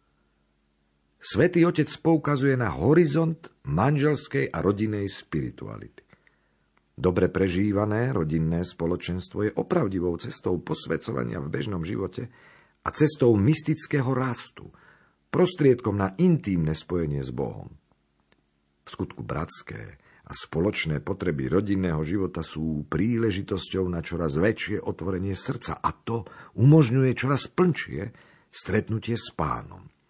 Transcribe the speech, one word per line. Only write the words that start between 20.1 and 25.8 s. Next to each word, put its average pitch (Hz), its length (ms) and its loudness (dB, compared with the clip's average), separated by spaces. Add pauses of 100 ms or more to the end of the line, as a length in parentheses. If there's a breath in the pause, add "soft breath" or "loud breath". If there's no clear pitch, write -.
a - 60 -18
spoločné 80 720 -2
potreby 76 480 -4
rodinného 95 480 0
života 90 400 -4
sú 78 480 -4
príležitosťou 95 1040 -2
na 85 80 -4
čoraz 80 400 -2
väčšie 104 400 0
otvorenie 95 560 -6
srdca - 460 -6